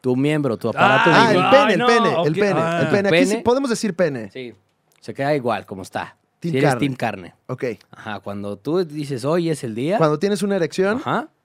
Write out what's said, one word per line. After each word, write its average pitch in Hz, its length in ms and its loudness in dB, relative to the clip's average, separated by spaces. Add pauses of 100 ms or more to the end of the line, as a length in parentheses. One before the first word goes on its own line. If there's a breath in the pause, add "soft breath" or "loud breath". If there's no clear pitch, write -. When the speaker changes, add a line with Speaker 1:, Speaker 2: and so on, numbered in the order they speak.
Speaker 1:
Tu 127 160 0
miembro, 139 400 0
tu 113 120 -4
aparato 165 440 4
Speaker 2:
Ah, 220 180 6
Speaker 1:
de 208 80 4
Speaker 2:
el 180 60 2
Speaker 3:
Ay, - 80 2
Speaker 2:
pene, 220 220 6
el 175 40 2
Speaker 3:
no, 240 80 2
Speaker 2:
pene, 226 240 4
el 143 80 0 (140)
Speaker 3:
ok. 170 60 -2
Speaker 2:
pene. 196 220 2
Speaker 3:
Ah. 165 220 0
Speaker 2:
El - 60 0
pene. 202 200 2
Aquí 175 180 6
sí 190 60 0
Speaker 1:
¿Pene? 233 100 -2
Speaker 2:
podemos 247 280 2
decir 208 240 -2
pene. 131 360 -2
Speaker 1:
Sí, 123 220 -14 (480)
se 110 140 -14
queda 139 200 0
igual 117 300 -2
como 95 180 -12
está. - 340 -10 (240)
Speaker 2:
Team 170 120 -6
Speaker 1:
Si 131 60 0
eres 143 120 2
Speaker 2:
Carne. 123 100 -2
Speaker 1:
Team 135 160 -2
Carne. 101 380 -8 (120)
Speaker 2:
Ok. 127 180 -8 (280)
Speaker 1:
Ajá, 104 280 -12
cuando 101 380 -10
tú 170 260 -4
dices, 143 400 -10
"Hoy 165 240 0
es 156 140 -4
el 113 140 -8
día". 151 220 -2
Speaker 2:
Cuando 156 200 2
tienes 196 240 -2
una 196 140 -2
erección. 190 420 -2
Speaker 1:
Ajá. 240 300 -4 (160)